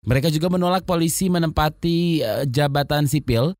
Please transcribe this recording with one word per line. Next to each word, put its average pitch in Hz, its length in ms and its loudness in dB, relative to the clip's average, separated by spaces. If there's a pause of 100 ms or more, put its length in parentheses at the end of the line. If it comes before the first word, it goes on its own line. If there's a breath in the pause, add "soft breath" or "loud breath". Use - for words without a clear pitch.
Mereka 135 240 2
juga 156 160 0
menolak 180 400 0
polisi 170 400 0
menempati, 165 960 0
eh, 110 240 -2
jabatan 143 640 0
sipil 135 480 0